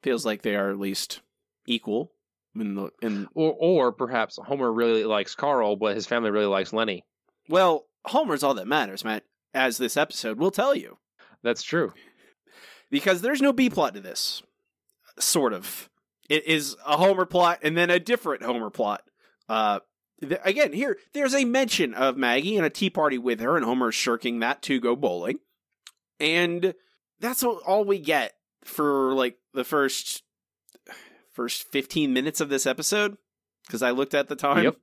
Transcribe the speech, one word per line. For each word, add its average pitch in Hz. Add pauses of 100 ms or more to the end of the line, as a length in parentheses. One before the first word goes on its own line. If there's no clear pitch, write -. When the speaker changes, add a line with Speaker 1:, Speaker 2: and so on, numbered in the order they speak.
Speaker 1:
feels 120
like 107
they 104
are 98
at 98
least - (460)
equal. 117 (400)
In 104
the, 98 (120)
in 101
Speaker 2:
Or, 156
or 156
perhaps 120
Homer 127
really 113
likes 104
Carl, 120
but 104
his 104
family 117
really 104
likes 98
Lenny. 107 (420)
Speaker 1:
Well, 170 (200)
Homer's 196
all 139
that 95
matters, 117
Matt, 110 (300)
as 131
this 123
episode 117
will 180
tell 254
you. - (460)
Speaker 2:
That's 120
true. 151 (960)
Speaker 1:
Because 175
there's 262
no 277
B 247
plot 151
to 101
this, - (760)
sort 131
of. - (400)
It 151
is 151 (100)
a 147
Homer 185
plot 170
and 156
then 175
a 180
different 175
Homer 117
plot. 104 (440)
Uh, 107 (400)
th-, 156
again, 220
here, 240 (160)
there's 277
a 277
mention 233
of 127
Maggie 139
and 170
a 147
tea 190
party 151
with 120
her, 127
and 147
Homer 120
shirking 117
that 120
to 131
go 120
bowling. 90 (800)
And 175 (480)
that's 247
all, 226
all 202
we 196
get 143 (320)
for, 139
like, 127 (160)
the 131
first, - (1080)
first -
fifteen 139
minutes 139
of 147
this 135
episode, 208 (540)
'cause 113
I 123
looked 131
at 139
the 143
time. 143
Speaker 2:
Yep. 156